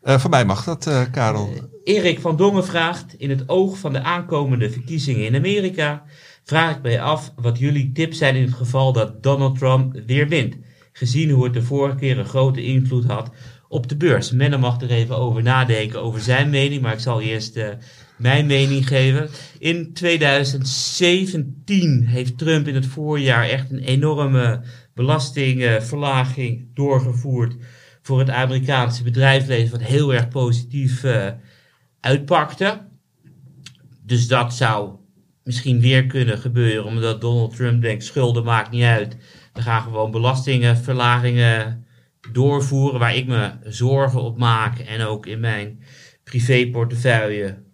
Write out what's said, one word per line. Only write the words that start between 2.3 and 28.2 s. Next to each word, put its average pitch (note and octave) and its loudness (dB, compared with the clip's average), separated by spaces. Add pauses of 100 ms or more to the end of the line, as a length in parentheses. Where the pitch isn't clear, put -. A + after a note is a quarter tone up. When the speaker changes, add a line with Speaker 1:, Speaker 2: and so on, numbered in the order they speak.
Speaker 2:
Dongen F#3+ 4
vraagt: E3+ -4
"In C#3 -6
het C3 -4
oog F#3+ 0
van C#3+ -6
de C3 -2
aankomende D3 -2
verkiezingen B2+ -4
in A#2 0
Amerika E3+ -2 (400)
vraag D#3+ 0
ik C3 -12
mij A#2+ 0
af D3+ -2
wat A#2+ -2
jullie C#3 0
tips D#3+ -4
zijn C3+ 2
in C3 2
het B2+ 0
geval B2+ 0
dat A2 -2
Donald C3+ 2
Trump C3 0
weer C#3 2
wint. C#3+ 0 (340)
Gezien C#3+ 0
hoe C3 4
het B2 0
de A#2+ -2
vorige C#3 0
keer C3 0
een G2 -4
grote C3 0
invloed B2+ 2
had A2 -2 (360)
op A#2+ -4
de D3 -4
beurs." D3 2
Menno C#3 2
mag B2 0
er B2 -6
even A#2 0
over A2+ 0
nadenken, A#2 2
over A2+ -6
zijn B2+ 2
mening, C#3+ 0
maar A2+ 0
ik G#2+ -6
zal A#2 -2
eerst, A2 -4
eh, A2 -6 (500)
mijn C#3 2
mening C#3 2
geven. C3+ 2 (280)
In E3 -4
tweeduizend C#3 2
zeventien F3 0
heeft B2 -2
Trump D#3 0
in C3+ -2
het C3+ 0
voorjaar C3+ 0
echt C3 -4
een B2+ -6
enorme C3+ 2 (320)
belastingverlaging C3 -2
doorgevoerd B2+ 0 (460)
voor C3 -2